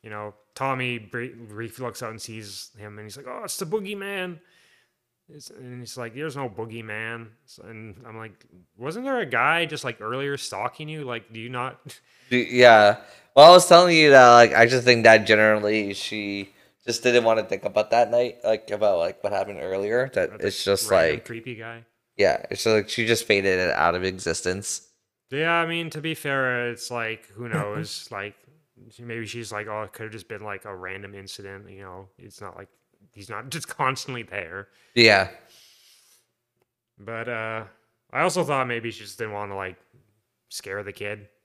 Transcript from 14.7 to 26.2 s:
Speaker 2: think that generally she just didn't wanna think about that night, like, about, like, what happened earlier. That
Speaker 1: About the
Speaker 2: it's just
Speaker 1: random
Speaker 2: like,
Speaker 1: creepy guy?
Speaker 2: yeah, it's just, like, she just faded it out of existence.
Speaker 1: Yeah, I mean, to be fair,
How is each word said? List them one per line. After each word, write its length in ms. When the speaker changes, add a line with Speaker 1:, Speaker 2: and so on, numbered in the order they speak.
Speaker 2:
think 180
that 220
generally 680
she 580
just 160
didn't 220
wanna 200
think 220
about 240
that 220
night, 320
like, 260
about, 300
like, 240
what 100
happened 280
earlier. 520
That 160
Speaker 1:
About 120
the 60
Speaker 2:
it's 160
just 280
Speaker 1:
random 240
Speaker 2:
like, 100
Speaker 1:
creepy 300
guy? 300
Speaker 2:
yeah, 340
it's 120
just, 120
like, 140
she 180
just 180
faded 340
it 120
out 240
of 80
existence. 840
Speaker 1:
Yeah, 220
I 120
mean, 240
to 120
be 120
fair, 560